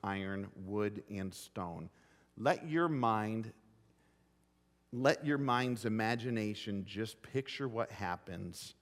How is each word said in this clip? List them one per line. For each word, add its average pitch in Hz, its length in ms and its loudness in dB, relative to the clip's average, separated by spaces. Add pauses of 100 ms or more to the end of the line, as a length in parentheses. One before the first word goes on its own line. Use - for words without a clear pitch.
iron, 98 440 -2 (180)
wood, 104 460 -2
and 95 240 -4
stone. 85 560 -8 (480)
Let 139 280 2
your 165 220 2
mind, 110 640 2 (1400)
let 135 340 4
your 147 100 4
mind's 123 480 2
imagination 110 1040 0
just 104 340 -6
picture 135 480 -4
what 113 220 -2
happens 90 920 -6